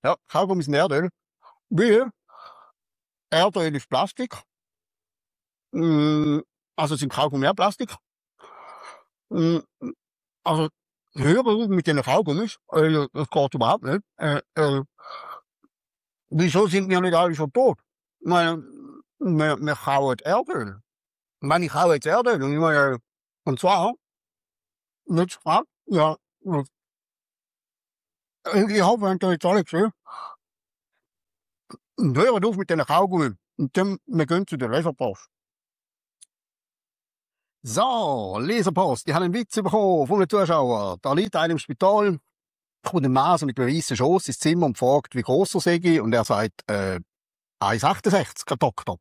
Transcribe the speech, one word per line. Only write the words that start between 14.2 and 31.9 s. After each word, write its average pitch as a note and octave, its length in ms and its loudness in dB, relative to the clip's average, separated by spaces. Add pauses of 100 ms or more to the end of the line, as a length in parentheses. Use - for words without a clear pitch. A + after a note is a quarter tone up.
äh, C#3+ 280 0 (1500)
wieso F3 400 2
sind F#3+ 200 -2
wir F#3 120 2
nicht F3+ 140 0
alle E3+ 200 2
schon D3 180 -4
tot? B3 280 2 (400)
Ich - 80 -8
meine, E3 340 0 (560)
wir, D#3 400 0
wir D3 160 -4
kauen C#3 460 0
Erdöl. D#3 580 -4 (640)
Ich C#3 80 -8
meine, F3 160 2
ich D3+ 80 -6
kaue E3 220 4
jetzt C#3+ 120 -2
Erdöl. A3 340 2
Und C#3 120 -2
ich D3+ 80 -2
meine, C#3+ 380 2 (460)
und C3 140 -2
zwar, F#3+ 360 2 (1120)
wird F3 280 0
gefragt, F3+ 320 -2 (200)
ja, D#3 280 2 (300)
wird D3+ 240 -4 (1800)
äh, G#3 320 0
ich G3 60 4
hoffe, G3+ 220 2
ihr F#3+ 60 0
habt F#3 120 -2
das F#3 100 0
jetzt E3 120 -4
alle F#3 200 2
gesehen. G3 260 0 (2000)